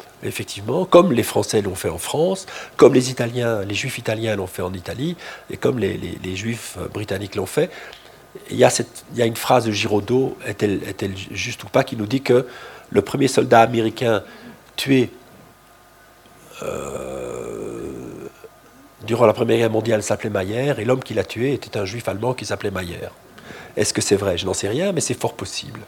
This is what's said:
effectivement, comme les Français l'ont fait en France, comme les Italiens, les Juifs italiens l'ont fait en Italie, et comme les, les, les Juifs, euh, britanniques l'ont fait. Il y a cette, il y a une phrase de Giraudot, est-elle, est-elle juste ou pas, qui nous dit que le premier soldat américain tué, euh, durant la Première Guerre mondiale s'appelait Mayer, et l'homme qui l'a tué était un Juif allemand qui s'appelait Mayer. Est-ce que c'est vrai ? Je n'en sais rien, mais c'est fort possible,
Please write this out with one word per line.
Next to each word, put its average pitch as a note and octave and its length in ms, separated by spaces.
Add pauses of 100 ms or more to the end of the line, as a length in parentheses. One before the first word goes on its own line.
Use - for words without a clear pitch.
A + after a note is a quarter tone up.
(240)
effectivement, A2+ 640
comme F3+ 280
les A2+ 100
Français - 380
l'ont F#2 140
fait F#2+ 140
en E2+ 100
France, F3+ 480 (280)
comme B2 180
les B2+ 180
Italiens, A#2 520
les G2+ 120
Juifs B2+ 240
italiens A2+ 360
l'ont F#2+ 120
fait - 160
en F#2 100
Italie, A2+ 420 (340)
et - 80
comme B2+ 220
les, G2 180
les, F2 260
les F#2 120
Juifs, A2 440
euh, - 80
britanniques G2 480
l'ont G2 100
fait. D#3+ 240 (800)
Il G#2+ 80
y A#2+ 60
a B2 60
cette, - 440
il A#2 60
y - 20
a A#2 40
une A#2 100
phrase B2 300
de A2+ 60
Giraudot, G#2 760
est-elle, G#2 420
est-elle G2 280 (160)
juste G#2 320
ou G2+ 40
pas, C3 160
qui B2+ 120
nous A2 100
dit C3 160
que B2+ 260 (420)
le G2+ 120
premier C#3 260
soldat A#2+ 340
américain A2+ 600 (520)
tué, C3 340 (1500)
euh, C2 920 (1400)
durant A2+ 240
la G#2+ 80
Première A2+ 240
Guerre A2+ 140
mondiale A2 320
s'appelait A2 260
Mayer, G#2+ 480
et G#2 80
l'homme B2+ 160
qui A2 140
l'a G2+ 80
tué B2+ 300
était - 240
un G#2 80
Juif A2+ 220
allemand A#2 280
qui A2 100
s'appelait G#2 240
Mayer. F2+ 400 (640)
Est-ce - 180
que - 80
c'est G2+ 160
vrai ? F#2+ 200
Je F2+ 80
n'en F#2 80
sais G2 140
rien, D#3+ 240
mais E3 100
c'est - 180
fort - 140
possible, - 540